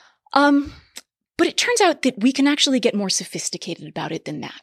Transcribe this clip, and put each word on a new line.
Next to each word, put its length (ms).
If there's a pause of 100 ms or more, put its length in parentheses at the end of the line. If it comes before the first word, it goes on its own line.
(340)
Um, 400 (640)
but 80
it 100
turns 240
out 220
that 180
we 120
can 160
actually 320
get 160
more 160
sophisticated 760
about 240
it 140
than 160
that. 220